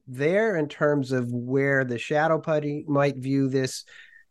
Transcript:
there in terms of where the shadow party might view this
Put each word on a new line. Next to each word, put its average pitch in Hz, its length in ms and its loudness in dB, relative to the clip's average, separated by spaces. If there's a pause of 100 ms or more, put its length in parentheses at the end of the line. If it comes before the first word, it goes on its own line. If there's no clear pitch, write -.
there 170 480 0
in 151 120 0
terms 147 440 0
of 123 180 0
where 135 540 0
the 120 140 -4
shadow 156 400 0
party 147 500 -2
might 143 280 2
view 135 320 0
this 131 360 -2 (460)